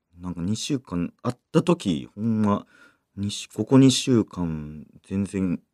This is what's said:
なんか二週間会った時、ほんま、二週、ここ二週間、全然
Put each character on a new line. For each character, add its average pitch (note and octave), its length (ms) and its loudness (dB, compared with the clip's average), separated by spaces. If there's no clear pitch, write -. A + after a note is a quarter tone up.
な F2+ 120 -10
ん F2 40 -8
か E2+ 60 -10
二 G2+ 160 -4
週 C#3 240 -6
間 F2 320 -6
会 B2 100 -4
っ - 40 -20
た D#3+ 100 6
時、 F#2+ 540 -2
ほ G2+ 40 -12
ん A2 220 -2
ま、 G#2 240 0
二 G2+ 160 -6
週、 - 180 -12
こ - 160 -6
こ C3+ 140 4
二 C3+ 140 8
週 A#2+ 320 2
間、 D2+ 600 -8
全 G2 180 -2
然 F#2 360 -2